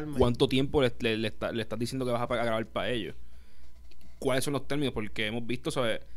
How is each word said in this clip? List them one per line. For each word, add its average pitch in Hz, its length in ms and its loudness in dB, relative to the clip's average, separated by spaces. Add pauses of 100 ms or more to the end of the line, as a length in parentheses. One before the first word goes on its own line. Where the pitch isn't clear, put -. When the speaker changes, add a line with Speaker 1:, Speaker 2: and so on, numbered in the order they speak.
Speaker 1:
alma. 147 140 -4
Speaker 2:
cuánto 123 300 6
tiempo 139 340 2
le, 123 180 4
le, 113 160 2
le 110 120 2
está, 98 240 -2
le 110 100 0
estás - 160 -4
diciendo 123 260 -2
que 123 80 0
vas 117 100 2
a 120 60 -2
pa-, 120 120 0
a 117 40 2
grabar 113 220 2
para 101 240 -2
ellos. 104 240 -2 (1040)
¿Cuáles 131 260 2
son 151 80 -2
los 135 160 -2
términos? 139 260 0
Porque 107 320 -2
hemos 117 200 -2
visto, 123 240 -2
¿sabes? 120 300 0 (160)